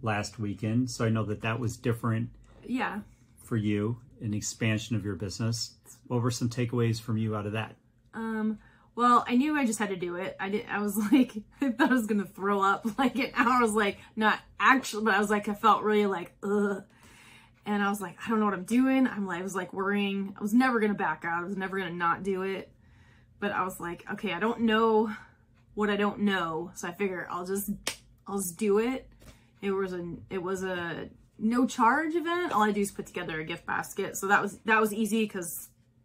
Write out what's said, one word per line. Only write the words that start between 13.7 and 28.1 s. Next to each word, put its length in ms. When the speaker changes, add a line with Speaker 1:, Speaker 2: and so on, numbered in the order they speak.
Speaker 2:
like, 240
not 220
actually, 460
but 100
I 40
was 120
like, 180
I 60
felt 280
really 240
like, 260
ugh. 420
And 160
I 80
was 100
like, 240
"I 60
don't 80
know 80
what 80
I'm 100
doing." 420
I'm 200
like, 140
I 20
was, 120
like, 200
worrying. 640
I 20
was 140
never 260
gonna 140
back 320
out. 160
I 40
was 100
never 220
gonna 140
not 300
do 180
it. 320
But 120
I 100
was 160
like, 340
"Okay, 200
I 80
don't 200
know 520
what 160
I 60
don't 240
know." 540
So 140
I 40
figure 380
I'll 140
just, 240